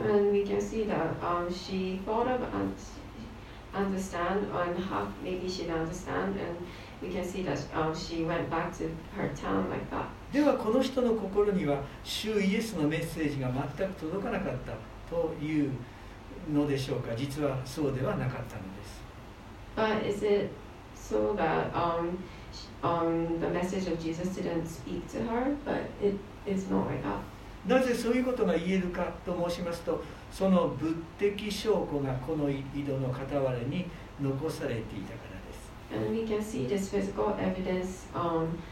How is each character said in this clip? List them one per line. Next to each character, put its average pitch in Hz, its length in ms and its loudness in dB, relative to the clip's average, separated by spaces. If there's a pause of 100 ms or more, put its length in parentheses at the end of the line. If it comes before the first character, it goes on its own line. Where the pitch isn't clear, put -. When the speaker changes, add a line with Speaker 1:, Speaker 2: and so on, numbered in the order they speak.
Speaker 1:
and 208 300 6
we 202 100 6
can 202 140 0
see 208 280 0
that, 180 360 0
um, 175 280 0
she 190 560 -2
thought 233 240 2
of 254 140 2 (100)
un-, 196 220 0 (960)
understand 190 800 0
and 180 300 0
half, 202 240 -2 (160)
maybe 185 240 -2
she 185 160 -2
didn't 165 240 0
understand, 185 480 -2
and 170 220 -4 (440)
we 180 80 -4
can 185 140 -2
see 185 200 -4
that, 143 140 0 (160)
um, 160 220 2
she 165 300 -2
went 165 240 0
back 165 240 0
to 160 160 -2 (260)
her 196 180 0
town 190 360 0
like - 160 -4 (100)
that. - 120 -4 (260)
Speaker 2:
で 285 80 6
は、 277 140 8
こ 214 160 0
の 262 100 6
人 254 200 2
の 226 120 6
心 202 400 4
に 160 120 2
は 143 160 2 (220)
主 208 380 0
イ 190 140 4
エ 226 60 2
ス - 120 -4
の 151 140 2
メ 160 100 2
ッ 165 80 0
セ - 160 -4
ー 139 120 2
ジ 135 60 -2
が 127 100 0 (280)
全 190 100 2
く 190 60 -4
届 175 300 -4
か 233 80 -2
な 196 80 0
か 139 120 -2
っ - 20 -2 (120)
た - 80 -6 (360)
と 170 320 0
い 151 240 2
う 123 60 0 (800)
の 143 140 4
で 135 100 2
し 135 140 -2
ょ 120 60 0
う - 20 -2
か。 117 160 -4
実 143 280 -2
は 131 200 2
そ 147 260 0
う 127 40 2
で 123 120 0
は - 120 2
な 131 80 0
か 123 140 -2
っ 120 60 -4
た 113 120 -10
の 101 40 -8 (140)
で 101 80 -12
す。 - 180 -12 (760)
Speaker 1:
But 214 280 4
is 202 200 0
it 202 240 4 (460)
so 107 400 2
that, - 360 2
um, 170 460 0 (340)
sh-, - 160 -12 (160)
um, 165 560 2
the - 80 2
message 185 440 0
of 160 120 0
Jesus 170 260 0
didn't 170 360 -2
speak - 420 -6
to 226 200 -2
her? 254 280 2 (100)
But - 240 0 (140)
it 196 140 4 (280)
is 190 260 0
not 190 160 4
like 131 160 -2
that. - 160 -2 (480)
Speaker 2:
な 254 140 8
ぜ 247 120 6
そ 226 160 2
う 247 40 6
い 254 80 4
う 247 40 2
こ 254 80 2
と 214 120 4
が 175 80 6
言 185 260 4
え - 20 4
る 180 60 2
か 175 240 0 (140)
と 175 240 0
申 175 60 -2
し 185 60 -4
ま 170 100 -2
す - 100 -6
と、 - 200 0 (300)
そ 190 180 4
の 170 200 8 (100)
物 160 160 2 (220)
的 202 340 2
証 214 200 2 (200)
拠 143 80 2
が 131 160 0
こ 156 200 -2
の 143 140 2
井 135 140 0 (220)
戸 139 120 0
の 135 120 0
傍 135 420 0
ら 123 80 0
に 165 260 0 (360)
残 139 280 0
さ 151 140 -4
れ 123 120 0
て 110 40 -2
い - 40 -4 (200)
た - 100 -8
か - 180 -10
ら 95 80 -10
で - 140 -12
す。 - 160 -12 (220)
Speaker 1:
And 214 200 0
we 226 140 0
can 214 160 2
see - 260 -2
this 196 220 0
physical 202 480 0
evidence, 185 760 0
um, 165 440 0 (140)